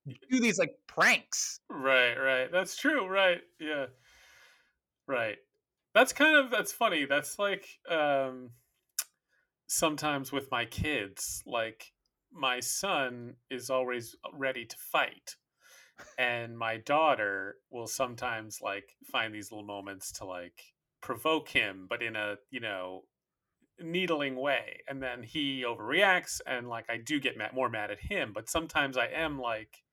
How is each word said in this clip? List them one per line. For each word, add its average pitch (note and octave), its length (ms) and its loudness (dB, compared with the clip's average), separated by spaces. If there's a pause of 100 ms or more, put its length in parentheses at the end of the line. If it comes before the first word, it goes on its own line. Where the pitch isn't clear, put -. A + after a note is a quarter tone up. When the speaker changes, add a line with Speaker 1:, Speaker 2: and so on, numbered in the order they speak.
Speaker 1:
do B3 320 0
these, A3 180 4
like, D#3+ 180 2 (120)
pranks. - 720 2 (100)
Speaker 2:
Right, C3 460 4
right. C3 360 2
That's F3+ 240 0
true, C#4 320 2
right, F#3 340 4 (180)
yeah. D3+ 280 -2 (1200)
Right. A2+ 300 0 (560)
That's B3+ 200 8
kind D#4 220 8
of, C4+ 160 6
that's G#3 200 0
funny. F3 340 2
That's C#3+ 320 0
like, G3+ 300 -2 (220)
um, C3+ 640 0 (1160)
sometimes D3 640 0
with C#3 200 -4
my A#2+ 140 0
kids, A#2 800 -4
like, A2+ 480 -4 (380)
my C3 280 -2
son B2 760 -2 (160)
is A#2+ 180 -8
always B2 460 -2 (180)
ready C3 320 -4
to - 120 -14
fight. - 580 -2 (640)
Speaker 1:
<laughs> - 200 -14
Speaker 2:
And A#2 400 -2
my A2+ 200 -2
daughter A2 800 2 (120)
will A#2 160 -8
sometimes, A#2 760 -4
like, G2+ 340 -6 (160)
find A2 240 -2
these G#2 160 -12
little G#2+ 140 -12
moments G2 480 -10
to, - 120 -12
like, F2+ 480 -12 (280)
provoke D3+ 480 -2
him, G2 400 0
but A#2+ 120 -4
in A2+ 140 -4
a, G#2 220 -4 (120)
you B2+ 120 -10
know, F#2 420 -6 (800)
needling D#3+ 560 -2
way. C3+ 500 -2
And C3+ 160 -8
then B2 200 -8
he C3+ 440 -4
overreacts, D#3+ 800 2
and, B2 220 -4
like, A2+ 200 -6
I A#2 100 -4
do C#3 200 -2
get A#2 180 -2
ma-, G#2+ 160 -4
more B2+ 140 2
mad G#2+ 240 -4
at G2+ 80 -8
him. C#3 340 -4
But A2 160 -10
sometimes D3+ 460 0
I A#2+ 120 2
am D3+ 300 -2
like A#2 560 -6